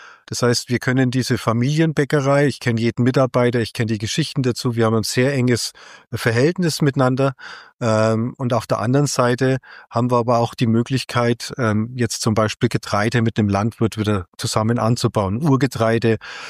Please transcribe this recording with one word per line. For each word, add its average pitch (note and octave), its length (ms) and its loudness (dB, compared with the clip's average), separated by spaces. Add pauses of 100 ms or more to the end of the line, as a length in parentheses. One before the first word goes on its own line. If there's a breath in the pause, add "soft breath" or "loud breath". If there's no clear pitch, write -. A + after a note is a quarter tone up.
(260 loud breath)
Das - 140 -8
heißt, A#2+ 300 0
wir B2 80 2
können B2+ 320 0
diese B2 260 0
Familienbäckerei, C#3+ 1080 2
ich C3 140 -2
kenn A#2 180 0
jeden A#2 240 0
Mitarbeiter, B2 580 2
ich G#2+ 140 -4
kenn A2 140 -2
die A2+ 100 -2
Geschichten C3+ 440 -4
dazu, A#2+ 340 -2
wir A#2 100 2
haben A2 80 2
ein A2 80 0
sehr B2+ 320 0
enges B2 380 0 (380 loud breath)
Verhältnis C#3 680 0
miteinander. C3+ 540 2 (480 loud breath)
Ähm, A2 560 2
und B2 160 -2
auf A2+ 120 -2
der A2+ 120 -2
anderen C3+ 300 2
Seite B2 500 0 (320 loud breath)
haben B2 200 0
wir B2 60 4
aber A#2 220 2
auch A#2 160 0
die A#2+ 140 0
Möglichkeit, A#2+ 880 0
ähm, A2 380 -2
jetzt A#2+ 260 -4
zum A2+ 100 2
Beispiel G#2+ 380 0
Getreide A2+ 500 0
mit A2+ 180 0
einem G#2 120 2
Landwirt G#2+ 480 -2
wieder G#2 280 -2 (120)
zusammen A2+ 400 0
anzubauen. A2 640 0
Urgetreide, A#2 760 2 (340 loud breath)